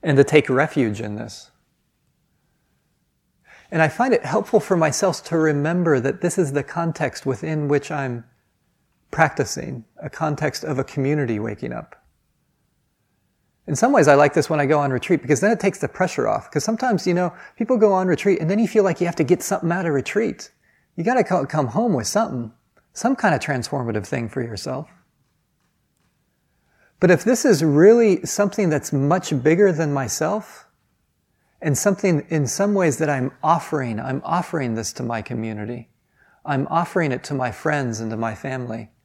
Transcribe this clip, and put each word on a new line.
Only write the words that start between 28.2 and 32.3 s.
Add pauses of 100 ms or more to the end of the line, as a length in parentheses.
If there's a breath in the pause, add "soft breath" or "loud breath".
something
that's
much
bigger
than
myself, (960)
and
something